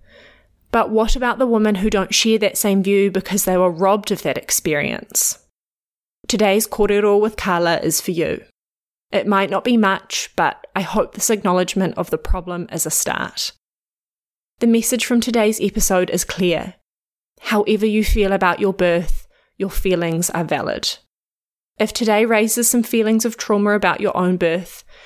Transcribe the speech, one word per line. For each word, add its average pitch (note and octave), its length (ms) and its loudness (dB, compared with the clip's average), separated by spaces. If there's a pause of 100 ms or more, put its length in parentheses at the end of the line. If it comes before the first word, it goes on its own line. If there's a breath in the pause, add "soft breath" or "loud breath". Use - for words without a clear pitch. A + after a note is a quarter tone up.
(720 soft breath)
But A#3 180 0
what A3 260 2
about A#3+ 220 0
the B3+ 100 2
women G#3+ 280 2
who G3 140 0
don't G3 240 0
share A3 260 2
that G3+ 180 0
same G3 260 2
view G3 260 2
because F#3+ 360 -4
they F#3 100 2
were F3+ 140 4
robbed G3 420 0
of F#3+ 120 -6
that C#3 140 -2
experience? - 1000 -4 (880)
Today's G#3 400 2
kōrero G#3 500 2
with G#3+ 200 0
Carla E3+ 400 0
is - 240 -2
for - 100 -6
you. E3 320 -4 (680)
It - 160 0
might G3 240 2
not F#3+ 140 -2
be B3 140 4
much, - 580 0
but - 400 -2
I F#3+ 60 -4
hope G#3+ 320 -2
this - 160 -4
acknowledgement F#3 680 0
of F3 120 -4
the D#3+ 80 -2
problem F3 560 -6
is D#3+ 120 -4
a D#3+ 40 -6
start. - 640 -4 (1040)
The A#3+ 80 2
message A3+ 380 2
from A#3+ 160 2
today's A3 400 0
episode F#3 480 0
is - 160 -2
clear. F3+ 480 -2 (680)
However G#3+ 460 0
you G#3+ 180 2
feel G3 300 2
about F#3 260 2
your G3 140 0
birth, F3 560 0 (260)
your F#3+ 140 -4
feelings E3+ 600 -2
are E3+ 120 -2
valid. - 540 -4 (800)
If G#3+ 160 -2
today A3 320 2
raises A3+ 440 2
some A#3+ 140 2
feelings A3 400 0
of A3+ 140 -4
trauma G#3 380 0
about G3 260 0
your G3+ 160 -2
own F#3 180 0
birth, F3 480 -4 (220 loud breath)